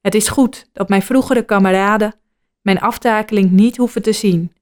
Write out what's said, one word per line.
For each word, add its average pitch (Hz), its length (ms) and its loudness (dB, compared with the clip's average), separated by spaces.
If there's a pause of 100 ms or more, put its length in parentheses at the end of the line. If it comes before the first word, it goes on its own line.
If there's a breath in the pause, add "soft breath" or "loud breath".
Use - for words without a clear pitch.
Het 196 140 -4
is 214 120 0
goed - 460 -2
dat 185 160 -8
mijn 196 120 2
vroegere 254 440 0
kameraden 202 680 0 (500)
mijn 190 160 0
aftakeling 214 720 -2
niet 208 260 2
hoeven 240 240 -2
te 220 100 -2
zien. 175 500 -2